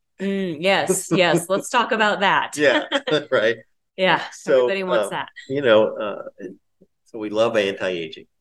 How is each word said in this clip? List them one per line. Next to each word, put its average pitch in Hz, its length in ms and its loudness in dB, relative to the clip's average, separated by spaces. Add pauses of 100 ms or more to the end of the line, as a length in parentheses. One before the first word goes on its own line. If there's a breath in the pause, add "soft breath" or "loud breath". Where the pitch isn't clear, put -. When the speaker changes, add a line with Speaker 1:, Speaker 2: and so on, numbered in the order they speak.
(200)
Speaker 1:
Mm, 190 400 -4
yes, 175 520 0
yes. 170 380 2
Let's 196 200 -2
talk 226 220 0
about 214 300 0
that. 170 360 0
Speaker 2:
Yeah, 147 280 4 (220)
<laughs> 147 240 -2
right. 117 260 2 (380)
Speaker 1:
Yeah, 185 360 2
Speaker 2:
So, - 380 2
Speaker 1:
everybody 196 160 -4
wants 180 220 0
Speaker 2:
uh, - 40 -12
Speaker 1:
that. 147 180 -8 (200)
Speaker 2:
you 139 120 -2
know, 110 360 4
uh, 104 260 -8 (840)
so - 140 -16
we 107 100 -8
love 113 280 0
anti-aging. 92 680 -4 (160)